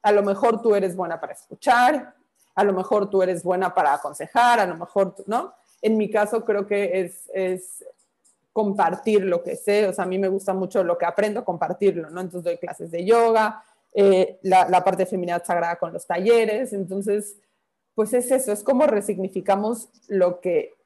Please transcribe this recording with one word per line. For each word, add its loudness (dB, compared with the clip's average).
a 4
lo 4
mejor 2
tú 4
eres 0
buena -6
para -10
escuchar, 0
a 2
lo 2
mejor 0
tú 2
eres -2
buena 0
para 2
aconsejar, 0
a 2
lo -8
mejor -2
tú, -20
¿no? -4
En 2
mi -2
caso 0
creo -2
que -2
es, -10
es -6
compartir 0
lo 0
que -8
sé, 0
o -2
sea, -4
a -4
mí -4
me 0
gusta -4
mucho -2
lo 0
que -2
aprendo, -2
compartirlo, -2
¿no? -12
Entonces -10
doy -2
clases -12
de -6
yoga, 2
eh, 4
la, 4
la 4
parte 0
de -6
feminidad -4
sagrada -2
con -6
los -10
talleres, 2
entonces, -6
pues 0
es 0
eso, 0
es -6
cómo 2
resignificamos -2
lo 0
que -2